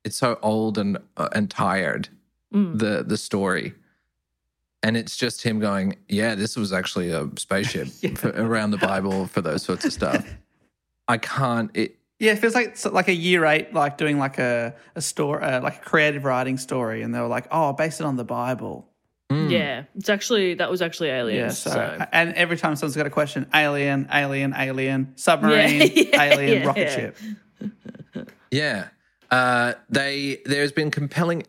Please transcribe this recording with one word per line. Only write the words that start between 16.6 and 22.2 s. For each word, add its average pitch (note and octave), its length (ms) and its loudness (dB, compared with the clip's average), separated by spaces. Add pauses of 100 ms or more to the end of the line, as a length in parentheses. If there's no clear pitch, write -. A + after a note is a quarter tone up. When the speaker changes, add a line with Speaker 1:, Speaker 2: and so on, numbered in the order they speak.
Speaker 3:
and A#2 120 -6
they A#2+ 60 -4
were A#2 80 -2
like, A#2+ 240 -4
"Oh, D#3 220 2
based D#3 260 -2
it D#3+ 60 -4
on C#3 100 -2
the B2 80 -2
Bible." A#2 640 -6 (420)
Speaker 1:
Mm. D3+ 220 2
Speaker 2:
Yeah, C#3 320 0 (140)
it's F#3 100 -8
actually, G3+ 460 2
that E3 180 -2
was F#3 100 0
actually E3 280 -2
Aliens, A#2+ 560 -2
Speaker 3:
Yeah, D3+ 60 -2
so, - 0 -
Speaker 2:
so. D#3 420 -2
Speaker 3:
and E3+ 220 2